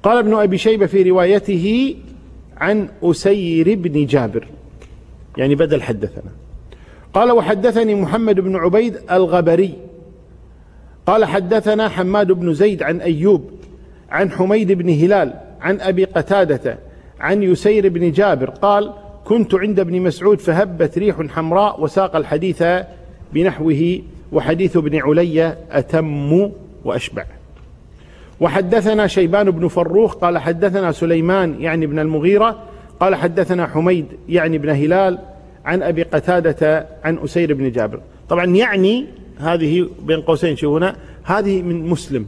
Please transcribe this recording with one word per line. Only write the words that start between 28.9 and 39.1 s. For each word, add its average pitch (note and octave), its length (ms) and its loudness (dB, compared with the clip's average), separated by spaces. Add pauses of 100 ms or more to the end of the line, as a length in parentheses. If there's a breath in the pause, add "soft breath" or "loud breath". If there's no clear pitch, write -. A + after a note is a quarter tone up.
شيبان F#3+ 440 2
بن E3+ 160 -2
فروخ F3+ 460 2
قال F3 240 0
حدثنا E3+ 540 -2
سليمان E3+ 680 0
يعني D#3+ 260 -2
بن D3 120 -4
المغيرة F#3 640 0 (360 loud breath)
قال F#3+ 160 2
حدثنا F3 520 -2
حميد E3 380 0 (240)
يعني D#3+ 280 0
بن D3 120 -2
هلال F3+ 500 2 (460 loud breath)
عن F3 180 -2
أبي E3 200 -2
قتادة D#3+ 840 0 (160)
عن D#3+ 140 -2
أسير D#3 360 -2
بن C3+ 180 -2
جابر. A2 280 -4 (300 loud breath)
طبعًا F3 160 0
يعني G#3 600 2 (340)